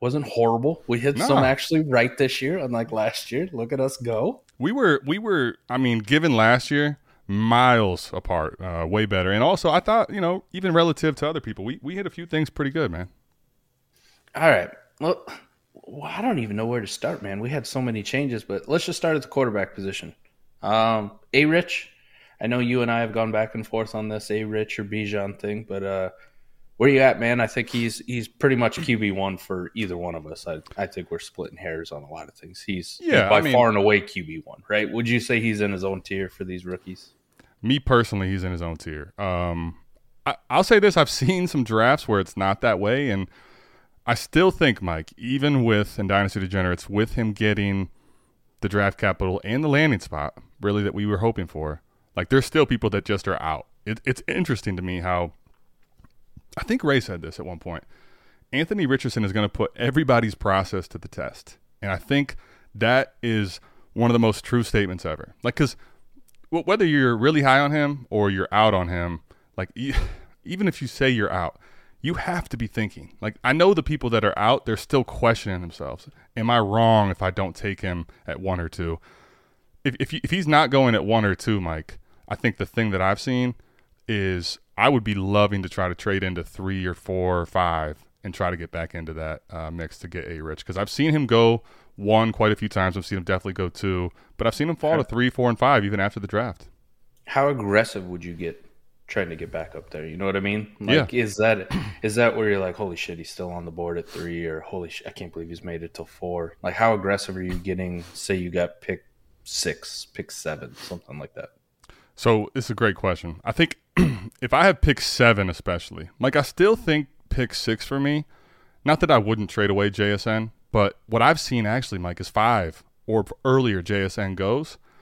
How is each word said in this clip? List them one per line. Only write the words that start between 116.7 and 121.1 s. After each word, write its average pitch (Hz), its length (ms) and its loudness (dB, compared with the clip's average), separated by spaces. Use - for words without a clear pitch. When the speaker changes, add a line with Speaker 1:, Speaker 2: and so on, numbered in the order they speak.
Speaker 2:
think 151 300 0
pick 127 260 -2
six - 320 -4
for 139 140 -4
me, 147 240 0
not 151 160 4
that 156 100 4
I 131 60 8
wouldn't 107 320 0
trade 101 200 2
away 101 200 2
J 104 240 2
S 101 120 -4
N, 110 260 -2
but 101 260 2
what 113 140 0